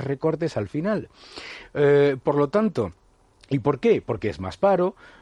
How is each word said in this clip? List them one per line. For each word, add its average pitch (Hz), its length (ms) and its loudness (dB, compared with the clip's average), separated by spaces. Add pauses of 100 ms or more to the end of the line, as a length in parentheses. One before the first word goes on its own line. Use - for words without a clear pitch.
recortes 160 560 -4
al 104 100 -4
final. 180 400 -6 (640)
Eh, 143 500 4
por 147 120 0
lo 143 140 2
tanto, 160 440 0 (560)
¿y 135 120 -2
por 143 200 0
qué? 202 220 4
Porque 110 260 -4
es - 120 -6
más 92 180 -8
paro, 185 380 2 (260)